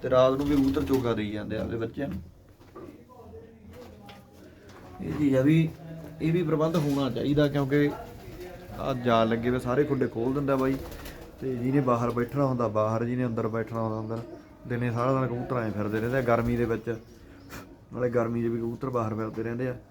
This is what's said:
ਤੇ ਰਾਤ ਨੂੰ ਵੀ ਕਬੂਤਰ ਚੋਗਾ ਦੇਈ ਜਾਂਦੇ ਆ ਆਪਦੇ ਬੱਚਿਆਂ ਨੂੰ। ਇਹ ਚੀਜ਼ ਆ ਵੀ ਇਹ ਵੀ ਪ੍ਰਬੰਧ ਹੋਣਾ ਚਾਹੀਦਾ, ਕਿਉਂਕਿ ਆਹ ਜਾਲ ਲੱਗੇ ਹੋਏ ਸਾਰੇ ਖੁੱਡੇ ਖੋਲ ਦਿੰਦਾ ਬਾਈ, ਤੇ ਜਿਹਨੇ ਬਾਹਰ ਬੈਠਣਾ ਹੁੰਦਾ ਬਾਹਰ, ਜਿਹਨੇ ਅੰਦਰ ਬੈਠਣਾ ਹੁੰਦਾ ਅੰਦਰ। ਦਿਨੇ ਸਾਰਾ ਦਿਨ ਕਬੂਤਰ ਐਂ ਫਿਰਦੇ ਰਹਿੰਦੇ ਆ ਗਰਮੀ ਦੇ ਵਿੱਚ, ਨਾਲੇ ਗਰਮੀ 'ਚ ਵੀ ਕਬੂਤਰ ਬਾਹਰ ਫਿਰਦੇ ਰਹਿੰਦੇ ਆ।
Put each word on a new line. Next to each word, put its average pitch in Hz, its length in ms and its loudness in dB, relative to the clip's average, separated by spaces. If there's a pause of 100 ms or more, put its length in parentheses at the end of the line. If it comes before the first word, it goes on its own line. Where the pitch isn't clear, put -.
ਤੇ 131 80 -2
ਰਾਤ 131 240 6
ਨੂੰ 143 140 0
ਵੀ 147 80 4
ਕਬੂਤਰ 135 280 4
ਚੋਗਾ 123 300 2
ਦੇਈ 107 180 -2
ਜਾਂਦੇ 107 260 -4
ਆ 98 40 -2
ਆਪਦੇ 104 160 -4
ਬੱਚਿਆਂ 117 300 -6
ਨੂੰ। - 140 -8 (2750)
ਇਹ 160 120 -6
ਚੀਜ਼ 147 220 2
ਆ 131 60 6
ਵੀ 160 280 6 (520)
ਇਹ 160 120 2
ਵੀ 180 100 2
ਪ੍ਰਬੰਧ 156 340 2
ਹੋਣਾ 139 320 0
ਚਾਹੀਦਾ, 143 380 2
ਕਿਉਂਕਿ 143 420 2 (880)
ਆਹ 139 160 -2
ਜਾਲ 117 340 6
ਲੱਗੇ 117 200 0
ਹੋਏ 127 100 2
ਸਾਰੇ 127 240 2
ਖੁੱਡੇ 131 240 2
ਖੋਲ 120 260 -2
ਦਿੰਦਾ 139 220 0
ਬਾਈ, 131 220 2 (640)
ਤੇ 131 140 -4
ਜਿਹਨੇ 131 260 2
ਬਾਹਰ 120 300 2
ਬੈਠਣਾ 120 340 0
ਹੁੰਦਾ 120 240 2
ਬਾਹਰ, 110 360 2
ਜਿਹਨੇ 123 200 -2
ਅੰਦਰ 113 240 -2
ਬੈਠਣਾ 113 320 -2
ਹੁੰਦਾ 110 180 -2
ਅੰਦਰ। 113 240 -6 (440)
ਦਿਨੇ 120 240 -2
ਸਾਰਾ 120 220 2
ਦਿਨ 131 140 2
ਕਬੂਤਰ 123 300 -4
ਐਂ 110 140 -2
ਫਿਰਦੇ 104 280 -2
ਰਹਿੰਦੇ 120 180 0
ਆ 135 60 2
ਗਰਮੀ 117 340 2
ਦੇ 120 80 2
ਵਿੱਚ, 113 300 -2 (1000)
ਨਾਲੇ 120 160 0
ਗਰਮੀ 117 340 0
'ਚ 117 40 2
ਵੀ 117 120 0
ਕਬੂਤਰ 117 320 -4
ਬਾਹਰ 110 240 0
ਫਿਰਦੇ 110 280 -4
ਰਹਿੰਦੇ 117 260 -4
ਆ। 123 60 -6 (160)